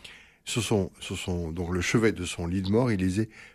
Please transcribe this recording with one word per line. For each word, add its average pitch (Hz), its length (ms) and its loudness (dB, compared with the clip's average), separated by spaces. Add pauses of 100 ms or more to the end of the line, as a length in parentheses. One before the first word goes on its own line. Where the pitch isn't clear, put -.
(440)
sur 110 200 -2
son, 98 280 2 (100)
sur 95 160 -8
son, 87 340 -4
donc 87 220 -4
le 90 80 2
chevet 110 320 4
de 87 100 -6
son 87 240 -6
lit 92 140 0
de 95 100 -2
mort, 120 200 4
il 98 80 0
lisait 95 300 0 (260)